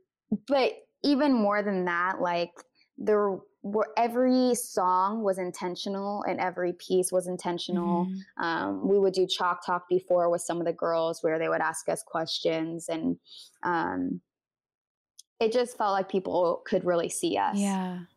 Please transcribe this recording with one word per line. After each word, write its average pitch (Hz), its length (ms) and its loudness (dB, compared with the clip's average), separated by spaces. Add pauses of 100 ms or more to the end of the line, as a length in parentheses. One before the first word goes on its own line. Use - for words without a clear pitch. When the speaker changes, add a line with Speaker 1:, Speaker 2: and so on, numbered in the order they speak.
(480)
Speaker 1:
but 262 240 2 (320)
even 285 280 4
more 208 300 4
than 190 240 0
that, 175 340 0
like, 175 320 0 (460)
there 208 400 2 (240)
were, 202 260 0 (100)
every 247 580 4
song 190 680 2
was 196 160 0
intentional 196 920 -6
and 185 120 -2
every 180 340 -2
piece 180 380 0
was 180 160 0
intentional. 180 760 -2
Speaker 2:
Mm-hmm. 190 380 -8
Speaker 1:
Um, 170 440 -2
we 196 100 4
would 196 160 4
do 185 140 2
chalk 180 360 -2
talk 180 240 -2
before 180 420 2
with 170 120 2
some 170 180 -4
of 170 60 -4
the 170 80 0
girls 165 480 -2
where 160 160 0
they 160 120 0
would 165 120 0
ask 160 260 -4
us 165 140 -2
questions, 165 880 -4
and, 170 260 -2 (460)
um, 165 600 -2 (1160)
it 226 140 2
just 247 240 -2
felt 208 160 0
like 196 160 -2
people 180 560 0
could 165 180 0
really 170 260 2
see 175 280 -2
us. 196 200 0
Speaker 2:
Yeah. 190 420 -2 (180)